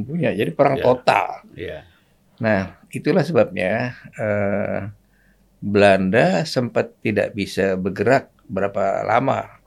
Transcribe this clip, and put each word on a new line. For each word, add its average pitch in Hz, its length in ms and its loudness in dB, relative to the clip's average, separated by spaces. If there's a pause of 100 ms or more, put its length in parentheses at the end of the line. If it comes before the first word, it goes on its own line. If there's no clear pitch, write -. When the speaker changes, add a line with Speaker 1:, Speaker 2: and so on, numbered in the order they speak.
Speaker 1:
punya. 143 240 -2
Jadi 104 240 -2
perang 139 240 2
Speaker 2:
Iya. - 40 0
Speaker 1:
total. 123 420 2 (260)
Speaker 2:
Iya. - 260 -10 (640)
Speaker 1:
Nah, 95 480 -2
itulah 151 320 0
sebabnya, 113 720 0 (240)
eh, 101 720 -2 (720)
Belanda 104 800 4
sempat 123 560 -2
tidak 107 400 -2
bisa 95 400 -2
bergerak 101 560 0 (160)
berapa 98 560 -2
lama, 117 600 -2